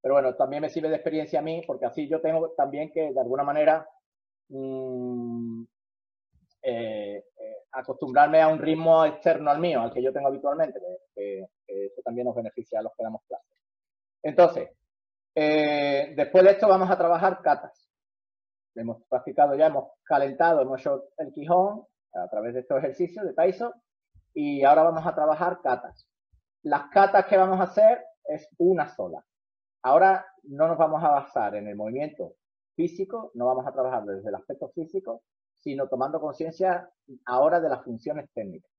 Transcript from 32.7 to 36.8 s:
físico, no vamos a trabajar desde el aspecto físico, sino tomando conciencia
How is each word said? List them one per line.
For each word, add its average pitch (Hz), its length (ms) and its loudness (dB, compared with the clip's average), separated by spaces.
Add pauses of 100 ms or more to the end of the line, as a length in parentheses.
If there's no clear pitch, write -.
físico, 190 600 -6
no 120 100 -4
vamos 131 220 0
a 131 60 -10
trabajar 127 320 -2
desde 98 240 -8
el 131 60 -6
aspecto 135 340 -12
físico, 170 520 -8 (380)
sino 139 280 -6
tomando 135 320 -4
conciencia 160 720 -4 (360)